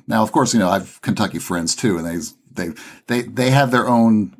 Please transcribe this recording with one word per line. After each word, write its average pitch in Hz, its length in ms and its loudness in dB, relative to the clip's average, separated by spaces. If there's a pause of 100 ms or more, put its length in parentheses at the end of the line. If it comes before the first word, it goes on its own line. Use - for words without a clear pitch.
Now, 113 160 2
of 110 100 -2
course, 135 220 0
you 117 60 2
know, 90 100 2
I've 92 320 -4
Kentucky 95 380 -2
friends 85 360 -4
too, 98 220 0
and 82 80 -6
they, 85 120 -6 (340)
they, 85 220 -8 (340)
they, 123 160 -2
they 127 280 -2
have 135 200 4
their 120 160 2
own, 113 520 2